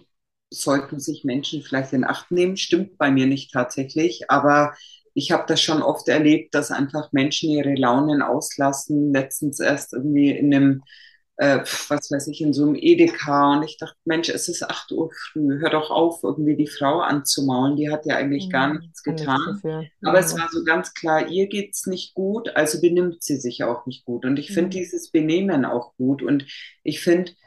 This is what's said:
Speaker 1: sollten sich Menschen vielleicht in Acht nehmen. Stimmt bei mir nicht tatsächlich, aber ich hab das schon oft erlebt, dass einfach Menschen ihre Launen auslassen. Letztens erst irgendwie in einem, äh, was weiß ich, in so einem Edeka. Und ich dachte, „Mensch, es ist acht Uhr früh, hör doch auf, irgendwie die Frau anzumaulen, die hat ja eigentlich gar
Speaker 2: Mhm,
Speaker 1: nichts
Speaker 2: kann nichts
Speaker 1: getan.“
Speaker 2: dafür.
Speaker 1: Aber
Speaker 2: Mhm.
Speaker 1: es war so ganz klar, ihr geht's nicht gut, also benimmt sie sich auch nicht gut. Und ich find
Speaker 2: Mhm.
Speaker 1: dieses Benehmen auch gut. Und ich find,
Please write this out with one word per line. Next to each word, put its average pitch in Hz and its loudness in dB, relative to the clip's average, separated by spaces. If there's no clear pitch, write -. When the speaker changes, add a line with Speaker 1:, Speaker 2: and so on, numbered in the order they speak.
Speaker 1:
sollten 143 -2
sich 147 -8
Menschen 143 -4
vielleicht 135 -6
in 127 2
Acht - -6
nehmen. 180 0
Stimmt 190 -2
bei 143 2
mir 131 4
nicht 135 -2
tatsächlich, 139 -2
aber 147 4
ich 139 -2
hab 160 0
das 156 2
schon 151 2
oft 143 -2
erlebt, 151 4
dass 139 0
einfach 139 -4
Menschen 147 0
ihre 143 2
Launen 135 2
auslassen. 143 0
Letztens 135 -2
erst 143 -2
irgendwie 143 2
in 143 2
einem, 139 4
äh, 139 2
was 147 -4
weiß 139 -4
ich, 147 -8
in 151 2
so 143 2
einem 147 2
Edeka. 147 4
Und 151 0
ich 156 -12
dachte, - -14
„Mensch, 160 0
es - -4
ist - -6
acht - -8
Uhr 160 -2
früh, 143 -2
hör 160 0
doch 156 0
auf, 170 2
irgendwie 151 0
die 151 0
Frau 147 0
anzumaulen, 139 0
die 147 -2
hat 151 -4
ja 135 0
eigentlich 139 -2
gar 135 0
Speaker 2:
Mhm, 151 -2
Speaker 1:
nichts - -14
Speaker 2:
kann 160 -4
nichts 156 -4
Speaker 1:
getan.“ 160 -2
Speaker 2:
dafür. 156 -6
Speaker 1:
Aber 165 4
Speaker 2:
Mhm. - 4
Speaker 1:
es 165 0
war 165 -4
so 165 -4
ganz 170 -2
klar, 156 0
ihr 190 0
geht's - -8
nicht 185 -8
gut, 214 -4
also 151 0
benimmt 175 2
sie 139 -2
sich 123 -6
auch 117 -4
nicht - -12
gut. 120 -6
Und 135 0
ich - -10
find 175 2
Speaker 2:
Mhm. - -6
Speaker 1:
dieses 180 -8
Benehmen 160 2
auch - -4
gut. 135 0
Und 139 0
ich 151 -4
find, 180 2